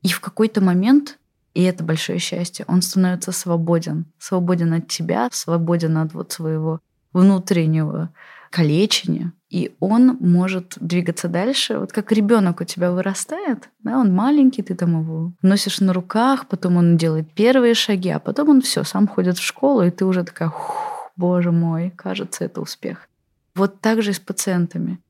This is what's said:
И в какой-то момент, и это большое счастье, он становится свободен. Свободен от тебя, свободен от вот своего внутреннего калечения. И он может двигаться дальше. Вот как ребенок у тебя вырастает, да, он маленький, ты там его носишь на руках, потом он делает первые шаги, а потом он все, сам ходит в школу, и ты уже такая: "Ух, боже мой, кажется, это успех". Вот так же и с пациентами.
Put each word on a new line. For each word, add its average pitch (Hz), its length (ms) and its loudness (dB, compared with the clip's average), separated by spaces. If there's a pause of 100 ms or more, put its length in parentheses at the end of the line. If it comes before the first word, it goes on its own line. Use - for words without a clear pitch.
И 190 60 0
в 170 120 -4
какой-то 220 400 -2
момент, 202 580 2 (340)
и 175 100 0
это 180 220 0
большое 160 340 -2
счастье, 175 500 -8
он 180 140 2
становится 180 500 0
свободен. 165 720 -2 (120)
Свободен 175 540 0
от 165 160 -4
тебя, 175 420 -2
свободен 165 680 -2
от 160 160 -4
вот - 180 -10
своего 160 480 -6 (320)
внутреннего 170 1000 2 (380)
калечения. 170 840 0 (180)
И - 280 -4
он 240 400 4
может 180 600 0
двигаться 175 480 -2
дальше. 208 500 -2
Вот 190 140 -6
как - 180 -4
ребенок 208 500 2
у 170 40 -4
тебя 175 260 -2
вырастает, 196 760 -6 (160)
да, 226 140 -2
он 220 140 4
маленький, 262 500 4
ты 185 120 -6
там 170 260 0
его 160 320 -6 (100)
носишь 196 360 2
на 190 140 2
руках, 226 560 0
потом 180 280 0
он 170 200 6
делает 160 360 -2
первые 240 420 4
шаги, 190 360 -2
а 151 80 -2
потом 285 300 -2
он 277 140 8
все, - 200 -2
сам 190 240 2
ходит 180 320 0
в - 40 -6
школу, 262 400 0
и 175 100 4
ты 180 120 -2
уже 185 200 0
такая: 165 240 -6
"Ух, - 680 -10
боже 175 360 0
мой, 170 380 0
кажется, 180 540 -8
это - 160 -10
успех". - 480 -12 (460)
Вот 196 260 -2
так 220 220 0
же 208 80 -2
и 190 40 -2
с 180 40 -8
пациентами. 175 800 -4 (120)